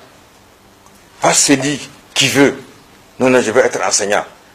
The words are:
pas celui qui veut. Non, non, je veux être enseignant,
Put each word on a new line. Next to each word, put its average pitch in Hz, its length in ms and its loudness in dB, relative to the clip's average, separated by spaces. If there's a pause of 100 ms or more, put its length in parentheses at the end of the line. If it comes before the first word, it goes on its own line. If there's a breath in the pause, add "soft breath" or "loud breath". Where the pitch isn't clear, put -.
(1200)
pas 170 120 2
celui 139 460 0 (340)
qui 139 140 -2
veut. 127 280 2 (640)
Non, 127 120 2
non, 127 100 4
je 107 80 -2
veux 117 160 2
être - 180 -4
enseignant, 98 420 -2 (300)